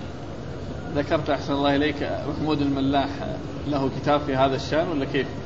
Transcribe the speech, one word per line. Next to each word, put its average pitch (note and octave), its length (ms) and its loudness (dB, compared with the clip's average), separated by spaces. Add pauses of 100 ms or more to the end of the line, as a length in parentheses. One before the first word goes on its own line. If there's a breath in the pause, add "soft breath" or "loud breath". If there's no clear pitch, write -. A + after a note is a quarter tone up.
(960)
ذكرت D3+ 340 2
أحسن C#3+ 220 0
الله C#3+ 240 4
إليك C#3+ 340 0 (180)
محمود D3 320 0
الملاح C#3 480 2 (600)
له C3+ 220 2 (100)
كتاب D3 260 4
في C3+ 100 0
هذا C3+ 200 4
الشأن D#3 320 0
ولا C#3+ 160 0
كيف؟ C3 220 0 (200)